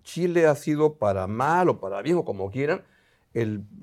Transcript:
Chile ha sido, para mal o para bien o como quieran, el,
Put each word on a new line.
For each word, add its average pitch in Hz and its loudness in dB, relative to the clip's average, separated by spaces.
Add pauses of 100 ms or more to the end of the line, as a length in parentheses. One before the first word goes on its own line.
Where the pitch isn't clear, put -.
Chile 170 2
ha 143 6
sido, 151 0
para 95 0
mal 151 2
o 110 0
para 98 -8
bien 165 0
o 160 -2
como 98 -6
quieran, 147 -2 (520)
el, 107 -2 (200)